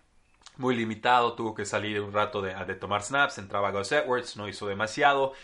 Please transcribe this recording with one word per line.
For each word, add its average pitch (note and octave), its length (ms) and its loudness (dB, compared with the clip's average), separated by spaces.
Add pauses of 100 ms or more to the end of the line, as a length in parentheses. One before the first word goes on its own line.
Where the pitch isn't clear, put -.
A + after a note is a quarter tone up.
(580)
muy B2+ 180 2
limitado, A#2 560 4
tuvo A2 220 -4
que G#2 100 -4
salir G#2 360 -2
un G2+ 120 -6
rato G#2 300 0
de, F#2 120 -4
de F#2 200 -6
tomar G2+ 280 -2
snaps, C#3 360 0
entraba G2+ 320 -2
Gus G2 200 -2
Edwards, C3 460 0
no G#2 120 -8
hizo G2+ 180 -8
demasiado. C3+ 640 2 (120)